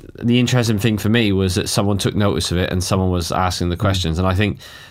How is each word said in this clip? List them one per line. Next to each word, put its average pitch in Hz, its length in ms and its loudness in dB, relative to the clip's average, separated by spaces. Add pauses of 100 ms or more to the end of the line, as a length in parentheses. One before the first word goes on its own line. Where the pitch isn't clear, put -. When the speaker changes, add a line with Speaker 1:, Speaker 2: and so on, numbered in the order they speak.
(140)
Speaker 1:
the 120 260 2
interesting 120 400 2
thing 107 180 2
for 104 120 -2
me 110 240 2
was 95 220 2
that - 120 -2
someone 101 300 0
took - 180 -2
notice 98 340 0
of 85 80 0
it 90 140 0
and 90 100 0
someone 95 300 0
was 87 180 -2
asking 90 380 -2
the 87 80 -2
Speaker 2:
Mm. - 40 -8
Speaker 1:
questions. 90 380 0
And 92 80 0
I 95 80 2
think 98 260 -2 (320)